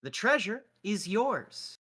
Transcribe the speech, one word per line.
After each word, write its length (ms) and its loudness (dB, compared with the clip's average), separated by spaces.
The 80 -8
treasure 540 0
is 260 -2
yours. 720 -2